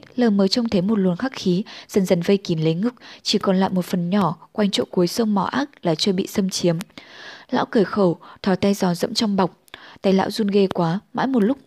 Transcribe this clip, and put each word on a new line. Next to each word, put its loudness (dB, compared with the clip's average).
lờ 2
mờ 4
trông -2
thấy 0
một 0
luồng 2
hắc -4
khí 0
dần 0
dần 2
vây 2
kín -4
lấy 2
ngực, -4
chỉ 0
còn 0
lại 2
một -2
phần -4
nhỏ 0
quanh -2
chỗ -2
cuối 2
sông -2
mỏ 0
ác -4
là 0
chưa 0
bị -2
xâm -2
chiếm. 0
Lão 0
cười 2
khổ, 0
thò 2
tay 2
giò 0
dẫm -4
trong -2
bọc. 0
Tay 2
lão 2
run -2
ghê 4
quá, 0
mãi -2
một 2
lúc 0